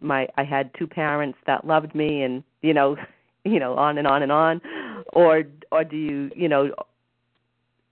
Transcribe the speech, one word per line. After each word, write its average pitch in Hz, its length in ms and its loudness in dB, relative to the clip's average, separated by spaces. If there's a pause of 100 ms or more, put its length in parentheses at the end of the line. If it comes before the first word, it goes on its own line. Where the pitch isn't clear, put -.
my, 135 360 -2
I 139 80 0
had 139 340 -2
two 165 80 -6
parents 147 600 -4
that 139 200 -2
loved 156 280 0
me 151 280 -2
and, 127 220 -4 (180)
you 156 120 4
know, 143 220 4 (240)
<laughs> - 240 -18
you 208 140 2
know, 127 160 -2
on 147 240 0
and 147 80 0
on 139 160 2
and 139 100 0
on? 160 280 2 (540)
Or, 160 300 6 (280)
or 160 120 2
do 151 120 -10
you, 143 400 -6
you 175 120 0
know, 143 220 2 (1200)